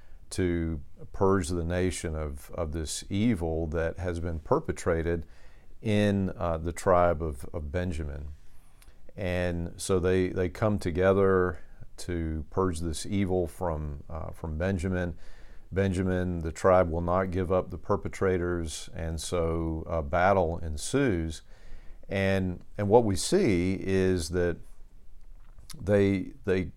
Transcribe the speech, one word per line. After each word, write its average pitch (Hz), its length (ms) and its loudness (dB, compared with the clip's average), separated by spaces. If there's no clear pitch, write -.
to 85 500 0
purge 95 340 4
the 85 160 -2
nation 87 500 0
of, 76 380 -6
of 78 200 -4
this 78 360 -6
evil 85 600 0
that 82 300 -2
has 87 220 -4
been 82 200 -4
perpetrated 85 840 0
in, 104 560 2
uh, 85 220 -2
the 80 140 -4
tribe 87 500 4
of, 76 320 -6
of 73 180 -6
Benjamin. 78 560 -4
And 90 640 -2
so 95 200 2
they, 92 300 4
they 92 220 0
come 104 280 0
together 92 800 4
to 80 520 -4
purge 92 300 2
this 82 260 -4
evil 92 400 0
from, 76 640 -4
uh, 82 220 -8
from 80 260 -6
Benjamin. 90 560 0
Benjamin, 90 680 2
the 80 120 -4
tribe, 92 380 6
will 82 100 -2
not 90 300 0
give 92 200 0
up 92 200 2
the 92 80 -8
perpetrators, 87 1160 0
and 82 240 -4
so 82 720 0
a 82 140 0
battle 87 560 4
ensues. 82 840 0
And, 95 520 0
and 104 140 0
what 120 140 8
we 98 120 2
see 95 640 2
is 92 500 2
that 87 280 0
they, 98 520 4
they 92 320 0